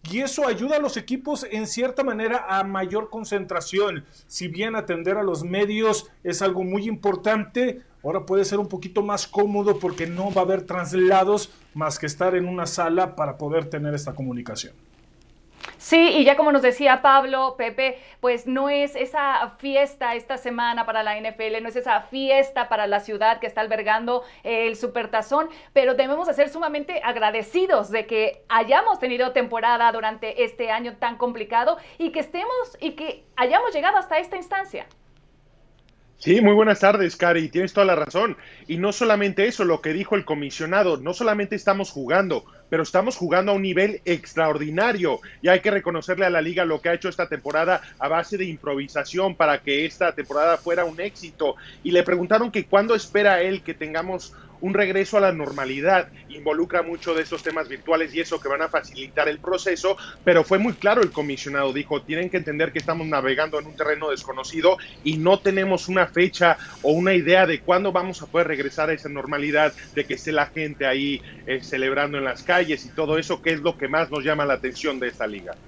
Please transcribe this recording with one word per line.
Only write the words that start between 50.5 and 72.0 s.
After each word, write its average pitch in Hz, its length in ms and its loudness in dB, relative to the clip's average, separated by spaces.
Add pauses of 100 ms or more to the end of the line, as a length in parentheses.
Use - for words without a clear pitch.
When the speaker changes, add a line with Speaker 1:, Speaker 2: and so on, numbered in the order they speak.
Speaker 3:
fuera 175 260 -2
un 160 160 -6
éxito. 165 560 -4 (280)
Y 175 80 -2
le 262 120 6
preguntaron 208 480 0
que 202 140 -4
cuándo 220 300 4
espera 202 440 2
él 190 240 -2
que 165 100 -10
tengamos 165 600 -8 (280)
un 190 120 -4
regreso 196 420 2
a 202 60 8
la 190 100 6
normalidad. 143 800 0 (180)
Involucra 156 540 -2
mucho 170 320 -4
de 160 80 0
estos 156 220 -6
temas 156 260 -4
virtuales 151 440 0
y 160 60 -4
eso 160 220 -4
que 139 80 -6
van 139 120 -2
a 160 60 -2
facilitar 147 640 -2
el 151 100 -6
proceso, 185 560 -2 (300)
pero 170 180 6
fue 190 140 2
muy 214 160 0
claro 208 280 2
el 180 120 2
comisionado, 139 580 -4
dijo, 143 300 -4
"Tienen 165 280 -6
que 185 60 -6
entender 156 380 -2
que 160 60 -4
estamos 160 280 -4
navegando 147 500 0
en 147 100 -6
un 147 100 -20
terreno 151 320 -2
desconocido 151 680 0 (280)
y 156 100 0
no 180 240 4
tenemos 190 480 0
una 185 200 2
fecha 175 500 2 (240)
o 147 100 2
una 180 220 2
idea 180 320 6
de 165 160 -2
cuándo 185 320 2
vamos 180 280 -4
a 147 40 -16
poder 165 220 0
regresar 151 420 -4
a 160 40 0
esa 151 140 -8
normalidad 147 640 0 (240)
de 147 80 -2
que - 120 -4
esté 160 180 -8
la 147 140 2
gente 147 380 -6
ahí, 135 360 -2 (260)
eh, 127 160 -4
celebrando 139 540 -2